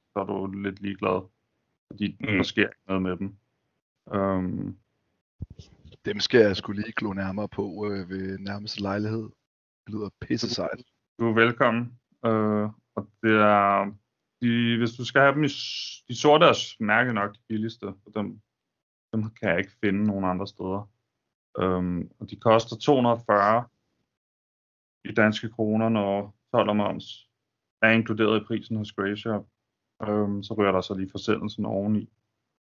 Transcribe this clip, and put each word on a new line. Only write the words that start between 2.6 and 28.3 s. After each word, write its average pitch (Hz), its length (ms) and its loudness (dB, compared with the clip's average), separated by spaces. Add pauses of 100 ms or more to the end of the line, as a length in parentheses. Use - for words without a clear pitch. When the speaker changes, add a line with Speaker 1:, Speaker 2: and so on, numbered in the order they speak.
Speaker 1:
ikke - 240 -4
noget 95 160 -2
med 92 140 -4
dem. 98 200 -10 (800)
Øhm. 95 640 -4 (1300)
Speaker 3:
Dem 101 160 -6
skal 123 200 6
jeg 101 160 6
sgu - 160 -6
lige 107 240 -6
glo 104 160 -4
nærmere 98 360 -6
på, 101 420 -6
øh, 98 180 -6
ved 95 300 -6
nærmeste 101 440 -10
lejlighed. 107 400 -2 (640)
Det 104 80 -10
lyder 104 140 -6 (120)
pisse - 340 -4
sejt. 92 280 -6 (360)
Speaker 1:
Du 117 100 0
er 113 40 2
velkommen. 117 640 2 (280)
Øh, 107 420 2 (260)
og - 140 -8 (140)
det 110 180 4
er, 101 540 4 (480)
de, 117 360 2
hvis 117 140 0
du 123 120 -10
skal 135 160 2
have 139 140 8
dem 151 100 2
i 143 40 2
s-, - 600 -10
de 120 80 -10
sorte 151 300 8
er 135 60 8
s-, - 280 -6
mærkeligt 113 340 2
nok 104 200 -2
de - 140 -20
billigste, 107 360 -6
og 98 300 -12
dem, 107 260 -6 (720)
dem 110 180 -4
kan - 180 -6
jeg 87 100 2
ikke 98 220 -4
finde 101 240 0
nogen 98 200 0
andre 92 220 -2
steder. 95 440 -8 (680)
Øhm, 90 520 -2 (100)
og 110 100 -12
de 107 60 -14
koster 117 400 2
to 147 180 2
hundrede 120 220 4
og 117 100 -8
fyrre 107 380 2 (1400)
i 107 100 -10
danske 107 360 2
kroner, 110 380 0
når 101 460 0 (180)
told 107 160 2
og 104 80 2
moms - 520 -6 (540)
er 113 80 8
inkluderet 110 500 2